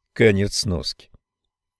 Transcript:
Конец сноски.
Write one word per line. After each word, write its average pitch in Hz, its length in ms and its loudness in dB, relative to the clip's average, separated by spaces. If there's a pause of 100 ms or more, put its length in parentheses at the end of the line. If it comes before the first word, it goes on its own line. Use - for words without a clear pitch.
(140)
Конец 101 420 2
сноски. - 560 -6 (680)